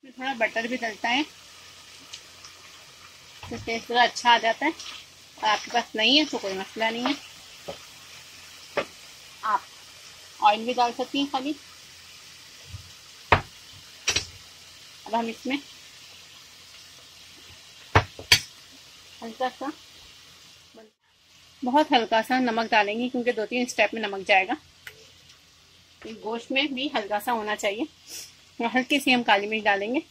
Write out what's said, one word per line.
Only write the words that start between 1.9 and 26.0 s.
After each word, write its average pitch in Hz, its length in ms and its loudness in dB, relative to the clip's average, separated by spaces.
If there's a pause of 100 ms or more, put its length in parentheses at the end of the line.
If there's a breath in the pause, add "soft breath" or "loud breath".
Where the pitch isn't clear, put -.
तो 240 140 -10
taste 226 320 -6
थोड़ा 240 140 6
अच्छा 240 280 4
आ 233 80 8
जाता 226 260 0
है, 311 60 2
और - 720 -10
आपके 214 260 0
पास 233 240 0
नहीं 220 220 6
है 302 80 6
तो 285 120 -4
कोई 196 180 -4
मसला 214 340 -2
नहीं 233 140 -6
है, 277 120 0 (2250)
आप 214 160 0 (760)
ऑयल 214 260 4
भी 247 80 0
डाल 240 200 2
सकती 254 260 -2
हैं 285 100 0
खाली। 277 260 -2 (3500)
अब 208 120 -6
हम 233 120 0
इसमें 254 320 -4 (3500)
हल्का 233 300 -4
सा, 269 200 -8 (1900)
बहुत 285 280 4
हल्का 226 320 2
सा 254 180 0
नमक 226 300 0
डालेंगे 220 380 2
क्योंकि 247 220 -2
दो 214 140 -2
तीन 247 220 0
step 214 260 0
में 220 80 -4
नमक 196 260 -4
जाएगा। 196 300 4 (1400)